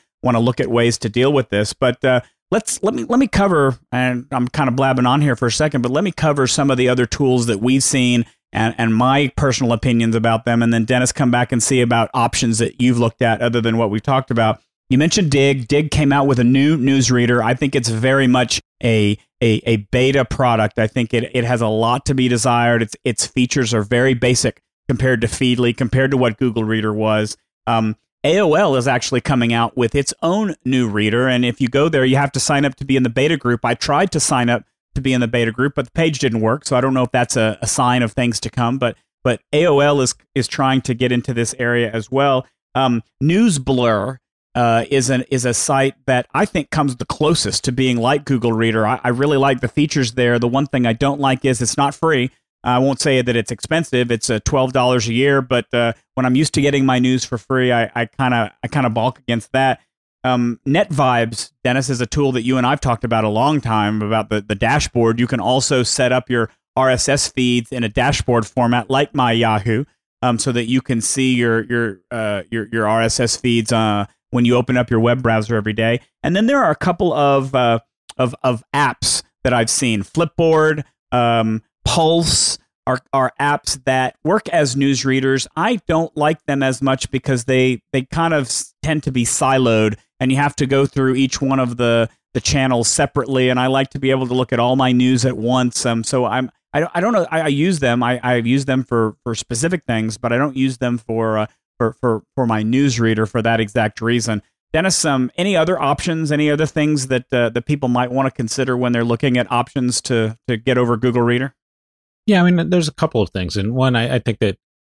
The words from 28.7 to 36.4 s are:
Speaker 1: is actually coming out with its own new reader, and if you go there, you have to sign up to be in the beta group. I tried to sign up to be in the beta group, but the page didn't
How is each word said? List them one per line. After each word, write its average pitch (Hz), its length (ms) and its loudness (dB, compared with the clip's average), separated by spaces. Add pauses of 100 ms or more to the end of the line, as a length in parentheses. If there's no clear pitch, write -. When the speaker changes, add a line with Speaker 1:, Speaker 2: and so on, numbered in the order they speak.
Speaker 1:
is 127 120 0
actually 123 340 -2
coming 120 300 0
out 117 240 -2
with 120 200 0
its 139 260 -2
own 190 320 -2 (100)
new 127 240 0
reader, 107 400 0
and 123 160 0
if 120 160 -2
you 127 100 -2
go 139 200 2
there, 135 160 2
you 131 120 2
have 143 160 -2
to 135 60 -4
sign 143 260 0
up 131 100 -4
to 139 100 -12
be 135 100 0
in 127 80 2
the 127 60 0
beta 143 280 0
group. 120 280 -2
I 120 80 0
tried 156 380 -2
to 156 80 -2
sign 127 280 0
up 120 160 0 (320)
to 127 60 -6
be 131 120 0
in 123 80 0
the 117 60 0
beta 117 240 0
group, 135 220 -2
but 131 120 -4
the - 60 -20
page 165 280 0
didn't 117 220 -2